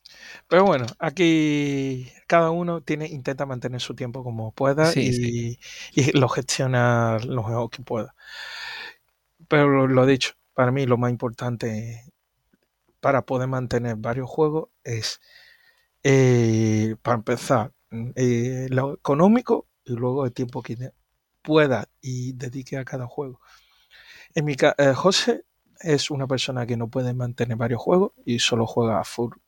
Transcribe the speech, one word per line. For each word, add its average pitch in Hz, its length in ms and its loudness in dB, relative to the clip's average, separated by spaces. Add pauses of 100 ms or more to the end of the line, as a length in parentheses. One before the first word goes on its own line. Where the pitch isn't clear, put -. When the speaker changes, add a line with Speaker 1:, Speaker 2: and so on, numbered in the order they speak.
(480)
Speaker 1:
Pero 185 180 6
bueno, 143 200 4 (140)
aquí 147 1080 0 (160)
cada 165 260 4
uno 170 300 -4
tiene, 156 260 -4
intenta 139 380 -6
mantener 127 360 -6
su - 140 -8
tiempo 123 280 -10
como 113 280 -8
pueda 139 340 2
Speaker 2:
Sí, 160 160 2
Speaker 1:
y, 131 120 2
Speaker 2:
sí. 120 460 -4 (340)
Speaker 1:
y 135 240 4
lo 123 120 4
gestiona 120 920 0
lo 120 240 -4
mejor 117 260 -4
que - 120 -16
pueda. 117 340 -6 (1300)
Pero 147 200 4
lo, 135 200 4
lo 127 180 4
dicho, 135 280 4 (200)
para 123 180 2
mí 139 140 0
lo 120 120 4
más 120 140 0
importante 117 920 -6 (1000)
para 131 240 2
poder 131 240 -2
mantener 120 480 -2
varios 120 320 -6
juegos 156 400 -2 (140)
es, 113 360 -6 (840)
eh, 113 1000 4
para 120 160 0
empezar, 120 560 -2 (420)
eh, 127 540 0
lo 131 240 -2
económico 208 760 2 (160)
y 123 100 -10
luego 127 320 -2
el 123 60 -2
tiempo 127 320 -6
que - 140 -12
te-, 127 160 -12 (480)
pueda 147 480 2 (120)
y 127 320 -6
dedique 131 440 -10
a 131 80 -8
cada 131 200 -8
juego. 131 360 -12 (920)
En 151 120 0
mi 147 100 -2
ca-, 147 220 4
eh, 139 160 6
José 196 500 0 (360)
es 147 300 0
una 139 160 -4
persona 131 400 -4
que 117 120 -4
no 117 120 -6
puede 123 240 -4
mantener 123 440 -4
varios 117 240 -2
juegos 196 320 2 (120)
y 120 140 0
solo 113 260 2
juega 113 340 0
a - 40 -2
Full 117 300 -6 (140)